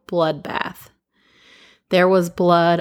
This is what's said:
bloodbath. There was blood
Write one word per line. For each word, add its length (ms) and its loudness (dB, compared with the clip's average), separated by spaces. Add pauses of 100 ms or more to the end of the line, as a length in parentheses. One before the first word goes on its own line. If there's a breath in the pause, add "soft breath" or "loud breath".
bloodbath. 840 -6 (1000 soft breath)
There 180 2
was 220 0
blood 500 2